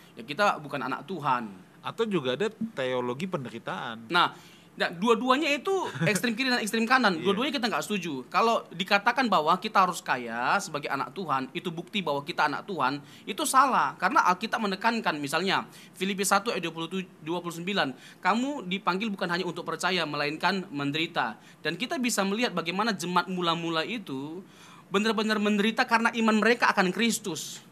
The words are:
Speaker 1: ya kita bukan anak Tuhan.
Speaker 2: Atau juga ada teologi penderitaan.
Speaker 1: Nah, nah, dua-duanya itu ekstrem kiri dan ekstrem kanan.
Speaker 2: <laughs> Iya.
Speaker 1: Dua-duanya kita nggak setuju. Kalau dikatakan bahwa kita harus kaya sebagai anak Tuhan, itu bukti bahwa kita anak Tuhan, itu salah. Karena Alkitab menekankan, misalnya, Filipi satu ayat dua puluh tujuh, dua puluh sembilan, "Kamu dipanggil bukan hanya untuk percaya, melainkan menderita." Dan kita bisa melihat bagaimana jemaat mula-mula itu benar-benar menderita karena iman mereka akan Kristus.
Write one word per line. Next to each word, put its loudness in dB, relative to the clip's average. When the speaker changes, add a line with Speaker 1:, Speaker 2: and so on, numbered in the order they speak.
Speaker 1:
ya -16
kita 0
bukan -8
anak -4
Tuhan. 0
Speaker 2:
Atau -4
juga 0
ada -2
teologi -2
penderitaan. -8
Speaker 1:
Nah, 4
nah, 0
dua-duanya 2
itu 0
ekstrem 0
kiri -2
dan 2
ekstrem 0
kanan. 4
Speaker 2:
<laughs> -2
Iya. -4
Speaker 1:
Dua-duanya 0
kita -2
nggak -2
setuju. -4
Kalau 2
dikatakan 2
bahwa 4
kita 2
harus 2
kaya -2
sebagai -4
anak -4
Tuhan, -4
itu -8
bukti -6
bahwa -2
kita 0
anak -2
Tuhan, 0
itu -6
salah. 4
Karena 4
Alkitab 2
menekankan, 0
misalnya, 0
Filipi -2
satu 2
ayat -2
dua -4
puluh -6
tujuh, -6
dua -4
puluh -6
sembilan, 0
"Kamu 0
dipanggil -2
bukan -4
hanya -2
untuk -6
percaya, -2
melainkan -2
menderita." -2
Dan -4
kita -6
bisa 0
melihat 0
bagaimana -2
jemaat 0
mula-mula 0
itu -8
benar-benar 2
menderita 4
karena 4
iman 4
mereka 4
akan 4
Kristus. -2